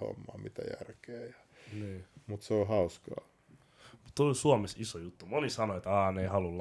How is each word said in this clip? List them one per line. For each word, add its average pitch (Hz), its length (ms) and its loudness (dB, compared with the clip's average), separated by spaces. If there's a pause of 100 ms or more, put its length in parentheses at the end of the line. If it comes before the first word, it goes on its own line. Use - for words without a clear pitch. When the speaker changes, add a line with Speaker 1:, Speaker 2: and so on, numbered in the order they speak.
Speaker 1:
hommaa, - 360 -8
mitä - 240 -8 (180)
järkeä. - 460 -12
Ja 120 80 -14 (400)
Speaker 2:
Niin. 98 320 -8 (220)
Speaker 1:
mut 101 140 -6
se - 120 -2
on 101 140 4
hauskaa. - 600 0 (640)
Speaker 2:
Mut - 240 -20
toi 143 120 4
on 135 80 2
Suomessa 117 460 4
iso 98 180 -6
juttu. 85 260 -12
Moni 131 240 0
sanoo, 107 280 0
että 92 140 -2
"Aa, 98 200 6
ne 95 100 0
ei 95 60 2
halua 92 340 2